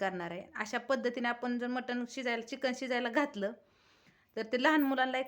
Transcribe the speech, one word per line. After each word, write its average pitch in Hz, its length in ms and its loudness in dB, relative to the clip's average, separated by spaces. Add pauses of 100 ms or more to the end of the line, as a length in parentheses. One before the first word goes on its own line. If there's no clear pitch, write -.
करणार 180 300 -2
आहे. 180 120 -8 (120)
अशा 214 260 -4
पद्धतीने 240 480 0
आपण 240 300 -2
जर 240 80 -2
मटण 247 440 -2
शिजायला, 240 320 -2
चिकन 262 340 -2
शिजायला 247 320 -2
घातलं 226 440 0 (840)
तर 220 60 -2
ते 240 200 0
लहान 311 200 6
मुलांनाही 262 440 2